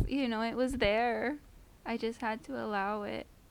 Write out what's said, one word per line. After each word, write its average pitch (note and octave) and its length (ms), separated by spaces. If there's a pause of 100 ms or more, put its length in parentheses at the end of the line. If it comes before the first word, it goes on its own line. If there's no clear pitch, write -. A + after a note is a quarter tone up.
you C4+ 220
know, A3 140
it A3+ 120
was B3+ 200
there. A#3 640 (480)
I A#3 100
just A3+ 240
had A3 240
to B3 180
allow G#3 420
it, - 220 (240)